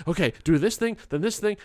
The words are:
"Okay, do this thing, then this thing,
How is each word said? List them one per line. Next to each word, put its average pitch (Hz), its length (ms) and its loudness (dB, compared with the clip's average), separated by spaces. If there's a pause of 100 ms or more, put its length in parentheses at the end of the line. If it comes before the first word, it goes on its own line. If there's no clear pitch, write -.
"Okay, 165 260 0 (100)
do 160 140 4
this 196 200 2
thing, 233 180 -2 (140)
then 147 120 -2
this 214 180 -2
thing, 208 260 0